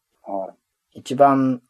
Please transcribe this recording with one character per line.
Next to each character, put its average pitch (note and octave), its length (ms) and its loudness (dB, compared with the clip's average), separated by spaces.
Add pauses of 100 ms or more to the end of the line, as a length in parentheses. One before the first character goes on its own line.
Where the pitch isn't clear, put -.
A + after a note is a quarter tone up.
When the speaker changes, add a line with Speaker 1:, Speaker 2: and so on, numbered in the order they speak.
(220)
Speaker 1:
は G2 320 -10 (400)
い。 - 40 -20
Speaker 2:
一 A#2+ 160 -10
番 C3+ 560 2